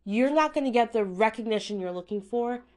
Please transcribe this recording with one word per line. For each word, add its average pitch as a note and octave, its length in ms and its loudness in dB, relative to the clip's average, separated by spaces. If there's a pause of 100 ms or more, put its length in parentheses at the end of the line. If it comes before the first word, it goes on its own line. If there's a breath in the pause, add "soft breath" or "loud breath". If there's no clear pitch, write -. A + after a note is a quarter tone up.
you're A#3 280 2
not D#4 200 4
gonna C4+ 200 0
get A#3 220 2
the G#3+ 120 2
recognition G#3+ 720 0
you're F#3 120 -4
looking F3+ 320 -6
for A#3+ 400 -4 (140)